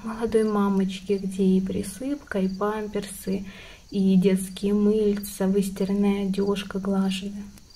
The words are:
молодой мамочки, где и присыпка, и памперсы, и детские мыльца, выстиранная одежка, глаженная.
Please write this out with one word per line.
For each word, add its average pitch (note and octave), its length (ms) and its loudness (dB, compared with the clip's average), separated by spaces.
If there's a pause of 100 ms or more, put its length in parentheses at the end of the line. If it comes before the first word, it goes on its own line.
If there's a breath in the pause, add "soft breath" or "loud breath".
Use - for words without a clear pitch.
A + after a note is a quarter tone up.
молодой A3 420 0
мамочки, G3+ 760 0
где G3 220 -2
и F#3+ 180 6
присыпка, - 760 -6
и F#3+ 80 2
памперсы, G3+ 1000 -4 (460 loud breath)
и F#3+ 240 4
детские F#3+ 580 2
мыльца, G#3 760 2
выстиранная G3 760 0
одежка, G3 540 -2
глаженная. G3 640 -2 (320)